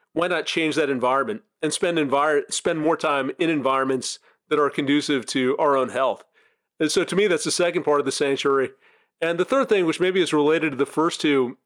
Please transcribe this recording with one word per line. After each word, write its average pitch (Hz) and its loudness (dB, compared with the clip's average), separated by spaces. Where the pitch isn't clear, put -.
Why 165 -2
not 165 -2
change 156 -2
that 147 0
environment 127 -2
and 156 -2
spend 170 -2
envir-, 143 0
spend 170 -2
more 160 2
time 139 -2
in 165 0
environments 131 -2
that 151 2
are 143 2
conducive 143 0
to 135 0
our 143 2
own 127 0
health? 123 -2
And 156 0
so 180 2
to 170 -4
me, 208 4
that's 170 0
the 160 -2
second 170 0
part 147 2
of 131 -4
the 135 -2
sanctuary. 139 0
And 170 0
the 185 0
third 262 0
thing, 190 2
which 160 -2
maybe 185 2
is 156 0
related 151 2
to 131 -8
the 131 0
first 160 -2
two, 135 2